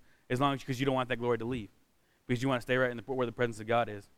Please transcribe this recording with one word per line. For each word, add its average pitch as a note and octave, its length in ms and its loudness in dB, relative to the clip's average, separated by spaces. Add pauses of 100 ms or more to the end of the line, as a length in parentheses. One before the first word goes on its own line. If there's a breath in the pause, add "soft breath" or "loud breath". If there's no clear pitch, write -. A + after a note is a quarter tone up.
(300 soft breath)
as B2 100 0
long C#3 160 2
as, B2+ 80 -8
'cause B2+ 160 -4
you C3+ 80 0
don't C3 80 4
want B2+ 140 0
that B2 80 -2
glory A#2+ 200 2
to A2+ 80 -6
leave, A#2 240 -6 (580)
because A#2+ 140 0
you C3+ 80 2
wanna B2 120 2
stay B2+ 160 2
right B2+ 140 4
in A#2+ 60 -6
the, A2 60 -10
where C3 220 -2
the A#2 60 -2
presence A#2 280 -2
of A2 80 -10
God A2+ 220 2
is. G#2 280 -12